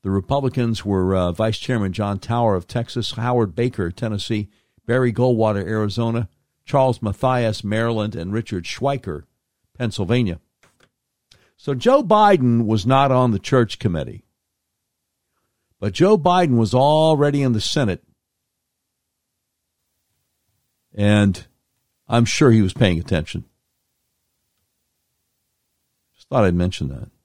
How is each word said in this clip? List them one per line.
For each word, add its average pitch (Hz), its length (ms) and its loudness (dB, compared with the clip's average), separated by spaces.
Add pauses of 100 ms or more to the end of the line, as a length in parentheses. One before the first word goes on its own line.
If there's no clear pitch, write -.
The 98 80 -6
Republicans 120 720 -2
were, 95 320 0
uh, 90 160 0
Vice 110 280 -2
Chairman 104 340 -4
John 101 240 -4
Tower 117 380 0
of 87 120 -6
Texas, 120 440 -6
Howard 113 420 -2
Baker, 113 380 -4
Tennessee, 104 580 -6 (380)
Barry 123 260 0
Goldwater, 110 500 0
Arizona, 110 640 -4 (380)
Charles 131 380 0
Mathias, 117 600 -2
Maryland, 110 520 -2
and 90 180 -8
Richard 107 300 -6
Schweiker, 110 600 -6 (520)
Pennsylvania. 107 600 -2 (1160)
So 143 200 -6
Joe 262 260 2
Biden 165 640 4
was 107 220 0
not 135 240 4
on 127 180 2
the - 100 0
church 123 380 0
committee, 78 460 -4 (1600)
but 101 140 -4
Joe 202 240 4
Biden 170 400 2
was 110 160 2
already 147 680 2
in 127 100 2
the 107 80 -2
Senate, 107 420 -2 (3000)
and 104 540 2 (640)
I'm 117 180 2
sure - 240 4
he 113 140 6
was 92 100 0
paying 92 260 2
attention. - 460 -4 (2750)
Just - 140 -20
thought 120 160 2
I'd 87 100 2
mention 87 320 -2
that. 67 240 -12 (140)